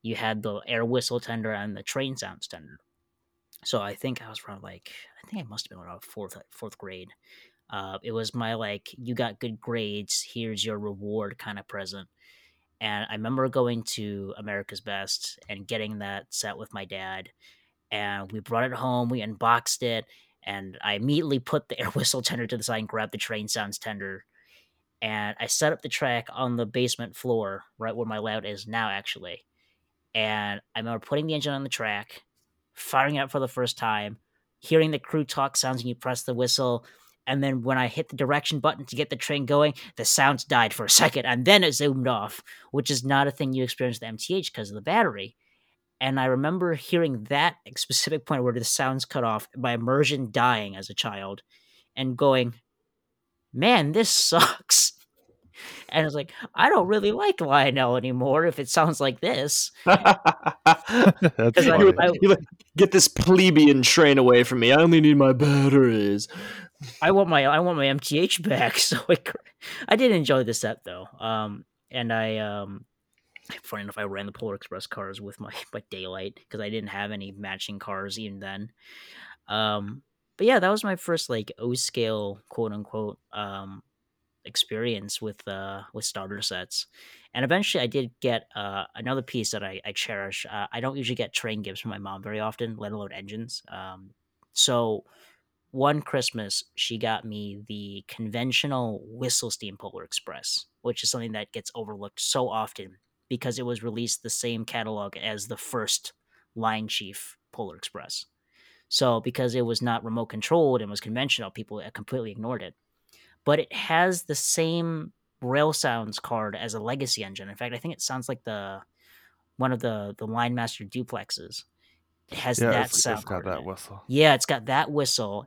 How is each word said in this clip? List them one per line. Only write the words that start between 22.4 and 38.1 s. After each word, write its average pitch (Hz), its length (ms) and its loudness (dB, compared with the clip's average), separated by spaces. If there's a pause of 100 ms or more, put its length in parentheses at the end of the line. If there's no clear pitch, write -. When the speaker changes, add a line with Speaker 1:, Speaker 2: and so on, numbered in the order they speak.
Speaker 1:
to 123 100 -6
the 107 60 -8
side 113 160 -4
and 110 100 -6
grabbed 110 240 -6
the 110 60 -10
train 107 300 -6
sounds 104 300 -6
tender. 98 480 -10 (760)
And 107 380 -4
I 117 60 -4
set 156 260 0
up - 100 -6
the 143 60 -10
track 120 440 -2
on 123 240 -2
the 117 100 -2
basement 120 500 -4
floor, 104 480 -4 (140)
right 110 180 -6
where 117 100 -4
my 110 120 -6
layout 107 280 -4
is 101 220 -10
now, 110 220 0
actually. 98 540 -10 (680)
And 107 460 -2 (140)
I 113 40 -4
remember 113 260 -6
putting 151 220 -2
the 160 80 -2
engine 147 180 -4
on 135 120 -6
the 135 40 -8
track, 107 540 -6 (500)
firing 139 440 0
it 139 40 0
up 135 100 -4
for 143 100 -2
the 127 80 -2
first 123 280 -4
time, 107 420 -4 (400)
hearing 160 320 4
the 151 80 -4
crew 156 260 -2
talk 139 320 -2
sounds 131 260 -2
when 123 60 -6
you 120 60 -4
press 123 280 -6
the 127 120 -4
whistle. 123 520 0 (400)
And 139 160 0
then 135 200 0
when 131 140 0
I 127 120 2
hit 156 200 -4
the 143 80 -12